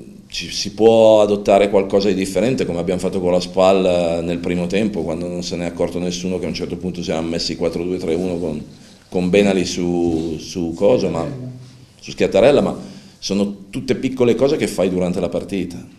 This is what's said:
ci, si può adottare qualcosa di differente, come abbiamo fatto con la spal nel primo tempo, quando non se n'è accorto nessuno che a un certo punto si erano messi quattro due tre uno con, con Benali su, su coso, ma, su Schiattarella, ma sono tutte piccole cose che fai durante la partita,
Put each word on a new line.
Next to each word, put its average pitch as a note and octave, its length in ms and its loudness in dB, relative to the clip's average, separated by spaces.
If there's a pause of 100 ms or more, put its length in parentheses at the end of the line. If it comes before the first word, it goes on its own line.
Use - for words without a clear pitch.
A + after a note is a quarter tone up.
(280)
ci, - 220 -12
si - 220 -8
può A2 500 8
adottare G2+ 480 4
qualcosa G2+ 380 2
di G2 80 2
differente, F#2+ 500 0
come E2+ 140 -4
abbiamo F2+ 200 -2
fatto F#2 220 -4
con F2+ 100 0
la F2+ 80 2
spal F2 840 2
nel E2+ 160 -4
primo F2 260 -4
tempo, G2 380 -2
quando E2+ 240 -6
non F2 160 -8
se E2+ 120 -8
n'è F2 100 -6
accorto E2+ 340 -4
nessuno F2+ 400 -4
che E2+ 60 -6
a - 20 -4
un D#2 80 -6
certo F2 220 -6
punto F2 260 -8
si F#2 80 -6
erano D#2+ 160 -4
messi E2 280 -4
quattro E2+ 280 -4
due F2+ 160 -4
tre E2 160 -2
uno F2+ 240 -4
con, D2+ 240 -6 (440)
con F2+ 220 -2
Benali F#2+ 360 4
su, E2+ 760 -2
su E2+ 360 -6
coso, G2+ 340 2
ma, E2 180 -4 (720)
su - 100 -18
Schiattarella, G#2 520 4
ma - 320 -4 (260)
sono G2+ 500 -4
tutte B2+ 260 -2
piccole B2 400 2
cose C#3+ 220 2
che A2+ 100 -2
fai F#2+ 220 0
durante F2+ 300 -2
la F2 100 -2
partita, F2 540 -6 (160)